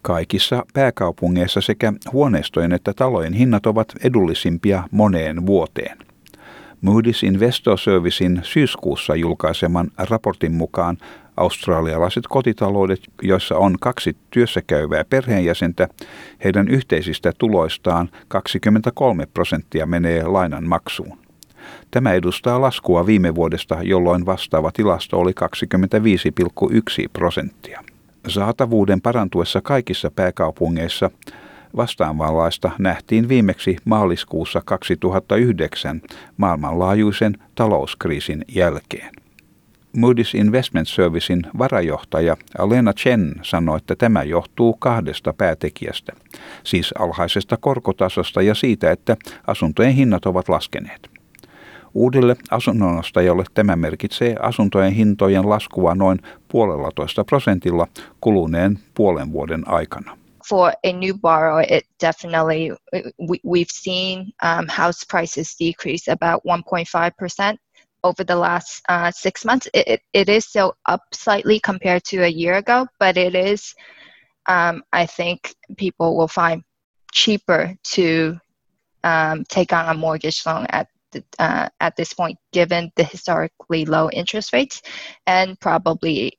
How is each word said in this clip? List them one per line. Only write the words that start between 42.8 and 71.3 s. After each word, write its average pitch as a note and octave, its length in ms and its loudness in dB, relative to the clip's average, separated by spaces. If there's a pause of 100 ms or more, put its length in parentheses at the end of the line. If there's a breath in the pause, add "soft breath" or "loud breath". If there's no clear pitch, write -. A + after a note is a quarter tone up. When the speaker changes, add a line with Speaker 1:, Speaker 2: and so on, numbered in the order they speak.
Speaker 1:
Chen G2+ 480 0
sanoi, E2 360 -2
että F2+ 180 -4
tämä A2 280 2
johtuu E2+ 500 0
kahdesta G#2+ 600 -2
päätekijästä, - 800 -4 (500 loud breath)
siis - 360 0
alhaisesta F2 580 -2
korkotasosta F#2+ 840 -2
ja G#2 140 4
siitä, G2 360 2
että G#2+ 260 0 (300 loud breath)
asuntojen G#2+ 460 2
hinnat B2 320 2
ovat F2+ 240 0
laskeneet. - 600 -4 (840 loud breath)
Uudelle B2 420 4 (160)
asunnonostajalle F#2 920 2 (100)
tämä G2+ 220 4
merkitsee G2+ 680 -2
asuntojen G2 520 2
hintojen G2+ 560 4
laskua F#2 460 0
noin F#2+ 240 2 (280 loud breath)
puolellatoista E2 760 -2
prosentilla F2+ 640 0 (340 loud breath)
kuluneen F#2+ 580 2 (140)
puolen D#2 380 0
vuoden D#2 360 -6
aikana. - 500 -4 (320)
Speaker 2:
For F#3 220 4 (120)
a F#3 100 0
new F#3 280 -4
borrower, D#3+ 520 2
it - 120 0 (160)
definitely, D#3+ 680 -2 (500)
we, F3 260 -6
we've F3 260 -2
seen, F#3 480 -6
um, E3+ 480 -4 (100)
house F3 340 -2
prices E3 480 -4
decrease E3+ 520 -4
about E3+ 340 -2
one F3 240 -2
point E3+ 180 -4
five E3+ 300 -2
percent G3 420 -4 (440 soft breath)
over - 220 -2
the F3 100 0
last, F3 540 -2
uh, F3 220 0
six - 340 -6
months. B3 280 0
It, G#3+ 140 2
it, - 140 0 (120)
it G3 160 4
is G#3+ 160 4
still F#3+ 260 0 (220)
up - 80 -6 (120)
slightly G#3 460 0